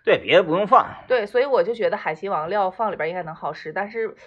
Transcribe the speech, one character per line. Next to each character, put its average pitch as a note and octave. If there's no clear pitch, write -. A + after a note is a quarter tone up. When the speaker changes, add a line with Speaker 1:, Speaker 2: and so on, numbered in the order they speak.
Speaker 1:
对， F#3+
别 C3
的 F#3+
不 E3
用 G3+
放。 A3
Speaker 2:
对， A#3+
所 B3
以 C4
我 B3
就 G#3+
觉 G#3
得 F#3+
海 F#3
气 G3
王 E3
料 G3
放 G#3
里 -
边 D#3
儿 -
应 F3
该 F3+
能 D#3+
好 D#3
吃， -
但 G3
是 A3